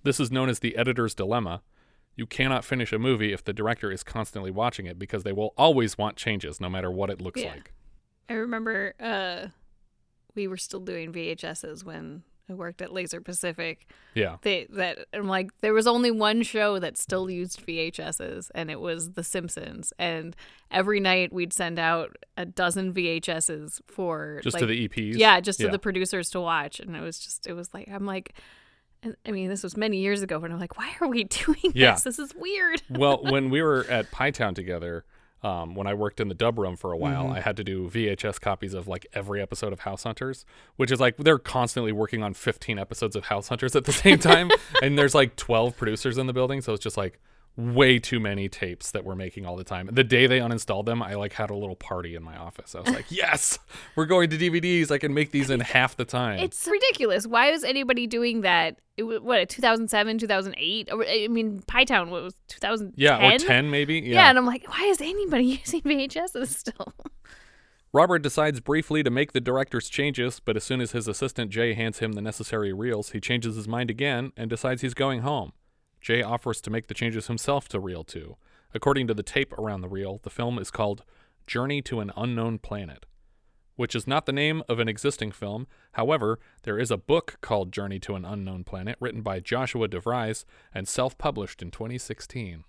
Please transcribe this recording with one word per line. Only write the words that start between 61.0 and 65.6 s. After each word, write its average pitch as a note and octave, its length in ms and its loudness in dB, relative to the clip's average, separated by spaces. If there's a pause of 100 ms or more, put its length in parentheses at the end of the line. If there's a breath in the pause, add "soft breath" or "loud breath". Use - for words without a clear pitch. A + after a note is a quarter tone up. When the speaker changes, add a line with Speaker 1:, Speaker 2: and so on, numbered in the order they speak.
Speaker 2:
I G#3+ 220 2
mean, A3 400 0
Pie B3+ 160 6
Town, G3 260 2
what F3 140 -6
was, F#3 100 -10 (140)
two - 100 -16
thousand G#3+ 300 -2
ten? - 80 -16
Speaker 1:
Yeah, C#3 380 8
or B3+ 40 6
ten D3 320 4
maybe? D3 300 2
Speaker 2:
Yeah, - 140 0
Speaker 1:
Yeah. E4 160 12
Speaker 2:
and B3+ 80 8
I'm B3 80 4
like, B3 220 -2
"Why F4+ 180 0
is G4 140 4
anybody E4 440 0
<laughs> C4 200 0